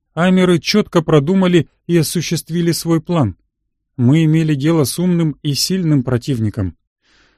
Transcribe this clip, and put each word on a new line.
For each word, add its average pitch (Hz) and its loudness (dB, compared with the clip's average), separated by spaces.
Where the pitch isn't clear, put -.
Амеры 180 2
чётко 202 0
продумали 170 2
и 170 0
осуществили 170 -2
свой 165 -2
план. 143 -2
Мы 143 2
имели 156 2
дело 151 0
с 120 -4
умным 170 -2
и 147 -4
сильным 156 0
противником. 113 -4